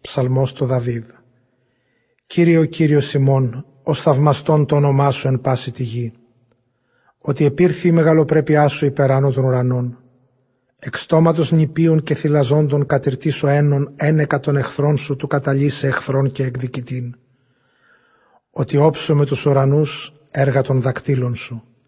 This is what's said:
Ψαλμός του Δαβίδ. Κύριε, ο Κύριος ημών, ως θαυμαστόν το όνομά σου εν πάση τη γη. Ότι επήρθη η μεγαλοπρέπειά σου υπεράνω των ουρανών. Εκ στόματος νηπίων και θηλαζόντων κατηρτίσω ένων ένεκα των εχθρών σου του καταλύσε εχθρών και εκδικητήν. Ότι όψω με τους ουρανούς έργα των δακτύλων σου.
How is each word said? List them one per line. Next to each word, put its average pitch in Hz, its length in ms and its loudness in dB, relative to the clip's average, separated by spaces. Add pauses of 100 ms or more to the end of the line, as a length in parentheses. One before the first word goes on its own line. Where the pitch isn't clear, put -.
Ψαλμός 131 520 -2
του - 140 -4
Δαβίδ. 120 380 -4 (1200)
Κύριε, 170 320 4
ο 160 60 4
Κύριος 147 500 0
ημών, 135 520 0 (160)
ως 147 180 -2
θαυμαστόν 147 680 2
το 147 100 0
όνομά 143 340 2
σου 135 180 -4
εν 131 120 0
πάση 127 320 -2
τη 131 100 -8
γη. 117 300 -6 (1080)
Ότι 147 220 -2
επήρθη 175 440 2
η 170 40 4
μεγαλοπρέπειά 151 760 4
σου - 160 -2
υπεράνω 139 460 2
των 131 140 -2
ουρανών. 123 540 -2 (840)
Εκ - 160 -12
στόματος 160 560 2
νηπίων 160 500 2
και 156 120 -2
θηλαζόντων 147 720 0
κατηρτίσω 139 600 -2
ένων 143 500 0
ένεκα 151 440 0
των 143 160 -2
εχθρών 143 400 0
σου 135 200 -4
του - 100 -8
καταλύσε 139 600 -2
εχθρών 135 440 -2
και 131 140 -6
εκδικητήν. 123 680 -8 (1400)
Ότι - 260 -4
όψω 151 380 2
με 143 100 4
τους 135 220 -4
ουρανούς 139 680 0 (180)
έργα 135 320 0
των 131 200 0
δακτύλων 123 520 -4
σου. 113 280 -12 (240)